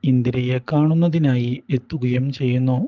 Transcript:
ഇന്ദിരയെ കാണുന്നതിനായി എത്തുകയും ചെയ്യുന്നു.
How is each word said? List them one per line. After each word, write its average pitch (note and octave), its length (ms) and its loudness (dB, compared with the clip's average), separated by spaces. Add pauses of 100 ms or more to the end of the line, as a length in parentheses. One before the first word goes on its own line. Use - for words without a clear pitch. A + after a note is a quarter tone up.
ഇന്ദിരയെ B2+ 520 0 (140)
കാണുന്നതിനായി D3+ 800 2 (180)
എത്തുകയും B2+ 600 -2
ചെയ്യുന്നു. B2+ 440 0 (120)